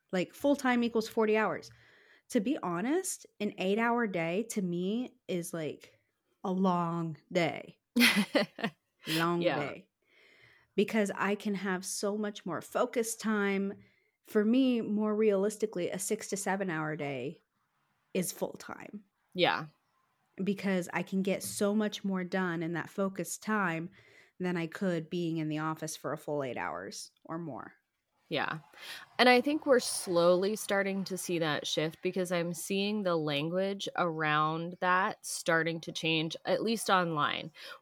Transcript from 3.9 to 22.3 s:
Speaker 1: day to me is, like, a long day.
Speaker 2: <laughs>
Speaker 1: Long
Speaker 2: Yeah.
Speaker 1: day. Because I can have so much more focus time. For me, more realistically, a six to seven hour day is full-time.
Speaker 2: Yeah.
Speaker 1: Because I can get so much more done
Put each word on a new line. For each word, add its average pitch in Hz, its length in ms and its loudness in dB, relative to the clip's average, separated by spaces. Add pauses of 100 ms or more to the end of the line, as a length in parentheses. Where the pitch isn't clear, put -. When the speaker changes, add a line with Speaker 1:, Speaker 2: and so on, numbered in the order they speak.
Speaker 1:
day 175 440 0
to 214 100 -2
me 185 520 -2 (140)
is, 175 260 -4
like, - 460 -8 (440)
a 185 80 -2
long 170 640 2 (140)
day. - 460 0 (180)
Speaker 2:
<laughs> 240 40 2 (1080)
Speaker 1:
Long 165 340 2
Speaker 2:
Yeah. 147 180 2
Speaker 1:
day. - 260 -6 (880)
Because 208 400 2
I 196 200 0
can 208 200 -2
have 185 300 -2
so 208 320 -4
much 214 280 -6
more 156 160 -4
focus 240 540 0
time. 202 580 0 (520)
For 214 180 2
me, 247 380 4
more 214 340 0
realistically, 208 720 2
a 185 100 -6
six - 300 -4
to 196 80 -4
seven 190 320 -2
hour 156 260 -2
day 143 460 -6 (720)
is 180 180 -2
full-time. - 720 -10 (300)
Speaker 2:
Yeah. 151 320 4 (760)
Speaker 1:
Because 190 500 0
I 175 100 0
can 190 180 -2
get 190 220 0
so 208 320 0
much 214 280 0
more 185 200 -2
done 175 400 -2